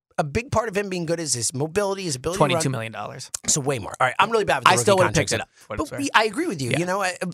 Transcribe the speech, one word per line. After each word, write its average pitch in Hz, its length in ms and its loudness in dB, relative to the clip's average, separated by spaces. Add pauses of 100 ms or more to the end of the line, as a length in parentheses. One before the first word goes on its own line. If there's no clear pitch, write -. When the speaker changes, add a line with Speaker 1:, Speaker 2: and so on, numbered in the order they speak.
(160)
Speaker 1:
a 175 60 0
big 196 300 -4
part 226 160 2
of 185 80 -4
him 202 120 -2
being 180 180 -4
good 165 120 0
is 156 140 -4
his 117 220 -2
mobility, 190 500 0
his 156 100 -2
ability 156 240 -6
to - 60 6
run. 139 60 2
Speaker 2:
Twenty-two 156 200 0
million 113 220 -6
dollars. 123 400 -10 (160)
Speaker 1:
So 160 120 2
way 131 200 0
more. - 180 -8
All 131 80 4
right, 123 140 2
I'm 208 100 4
really 220 140 2
bad 160 140 2
with 120 80 -6
the 175 40 4
Speaker 2:
I - 40 6
Speaker 1:
rookie - 80 2
Speaker 2:
still 202 140 6
would've 180 120 4
Speaker 1:
contracts. 143 240 2
Speaker 2:
picked 110 80 0
it - 20 -6
up, - 120 -10
for - 120 -20
what 107 120 -8
Speaker 1:
But - 40 -2
Speaker 2:
it's 302 100 -6
worth. 262 100 -8
Speaker 1:
we, 277 120 -2
I 226 120 6
agree 277 200 -2
with 175 160 -4
you. 120 80 -2
Speaker 2:
Yeah. 127 80 2
Speaker 1:
You 175 80 0
know, 190 160 -2
I, 185 140 -2 (180)